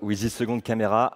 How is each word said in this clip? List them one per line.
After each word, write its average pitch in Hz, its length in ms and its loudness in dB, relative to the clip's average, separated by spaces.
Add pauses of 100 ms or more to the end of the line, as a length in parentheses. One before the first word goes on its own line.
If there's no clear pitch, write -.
with 104 180 0
this 110 140 -2
second 120 320 -2
camera, 113 500 2